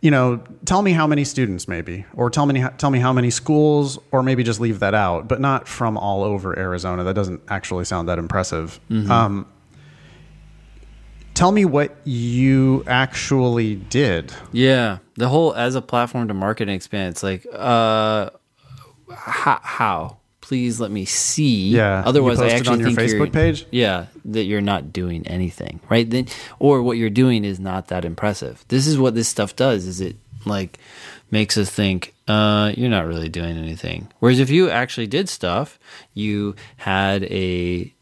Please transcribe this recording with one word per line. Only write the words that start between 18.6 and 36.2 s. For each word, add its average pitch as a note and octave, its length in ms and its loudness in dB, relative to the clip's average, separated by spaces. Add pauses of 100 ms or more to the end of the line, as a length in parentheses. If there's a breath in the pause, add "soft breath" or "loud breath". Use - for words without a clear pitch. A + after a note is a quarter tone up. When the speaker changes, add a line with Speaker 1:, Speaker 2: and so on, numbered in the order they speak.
Speaker 2:
ho-, - 540 -2
how? F#2 540 -4 (240)
Please B2 380 -4
let A2 120 -4
me G2+ 140 -4
see. A2+ 640 0
Speaker 1:
Yeah. G#2 340 4
You F#2+ 60 2
Speaker 2:
Otherwise, B2 300 4
I B2 40 4
Speaker 1:
posted A#2 160 4
Speaker 2:
actually B2 140 2
Speaker 1:
on A#2 80 2
your A#2 100 2
Speaker 2:
think A#2 80 2 (120)
you're A2 140 2
Speaker 1:
Facebook C3+ 80 -6
page? D#3 380 2
Speaker 2:
Yeah, G2 340 0 (200)
that A2 180 -2
you're G2+ 180 -2
not F2+ 320 -2
doing F2 320 -6
anything, E2+ 540 -6 (100)
right? A#2 180 4
Then, B2+ 200 -2 (320 loud breath)
or C#3 240 6
what A#2+ 140 0
you're A2+ 120 0
doing A#2 340 4
is G2 160 -4
not F#2+ 280 -6
that F2+ 180 -4
impressive. E2+ 600 -4
This C3 180 2
is D3+ 140 2
what B2+ 160 2
this A#2 120 0
stuff - 280 -4
does, A2+ 320 2
is F#2 140 -8
it, F#2 160 -6 (280)
like, G2 320 -4 (540 loud breath)
makes G#2+ 260 0
us G2 140 0
think, F#2+ 420 -2 (140)
uh, G#2+ 500 2
you're B2 140 0
not F2+ 160 0
really E2 220 -4
doing E2+ 280 -6
anything. E2 500 -8 (120)
Whereas B2 200 6
if C3+ 120 2
you F3 180 4
actually A#2+ 380 -2
did E3 220 -2
stuff, F#2+ 500 -4 (340 loud breath)
you G#2 420 -4 (220 loud breath)